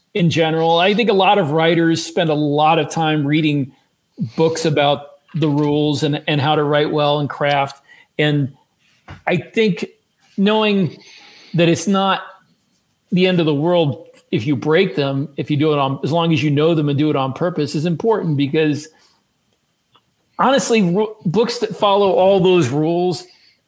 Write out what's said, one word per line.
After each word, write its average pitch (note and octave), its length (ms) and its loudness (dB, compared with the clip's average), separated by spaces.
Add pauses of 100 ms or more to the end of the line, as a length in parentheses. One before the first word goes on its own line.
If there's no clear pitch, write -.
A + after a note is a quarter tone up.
(140)
in E3+ 160 2
general. E3 500 2
I G3 140 4
think G#3+ 160 0
a A3+ 40 2
lot G3 240 4
of D#3 140 0
writers E3 540 2
spend E3+ 240 -2
a D3+ 60 0
lot D3+ 440 2
of D3 100 -4
time D#3 360 -2
reading D3 480 -2 (640)
books D#3+ 300 0
about C#3+ 540 0 (160)
the D#3 120 0
rules D3 560 0
and, D3 240 -2
and D3 140 0
how D3+ 140 0
to D#3 80 0
write D3 280 0
well D3 280 0
and C#3+ 100 -4
craft. C#3+ 520 -2 (360)
And D3 380 -2 (720)
I F3+ 100 0
think G#3+ 480 -2 (520)
knowing G3+ 600 0 (560)
that E3+ 160 2
it's - 180 0
not G3 360 0 (880)
the F#3 160 2
end F#3 120 2
of E3 60 0
the D3+ 100 2
world D#3+ 520 0 (240)
if A#2 160 -4
you D3 80 0
break E3 400 0
them, C#3 320 -2 (100)
if D3+ 140 -6
you D3 60 0
do D3+ 160 0
it D3 60 0
on, C3+ 240 -2
as C3 80 -4
long E3+ 220 0
as C3+ 80 0
you D3+ 80 0
know D3 240 2
them D#3 160 0
and C#3 80 0
do D3+ 120 2
it D3 80 0
on C3 160 -2
purpose, E3+ 420 -4
is D3+ 100 -4
important, F3+ 520 -2
because D3 500 0 (1500)
honestly, A#3 420 2
ru-, F#3+ 320 0 (120)
books A3 340 -2
that G#3 160 -6
follow G3+ 380 2
all F#3+ 260 4
those F3 300 4
rules, E3+ 560 -2 (420)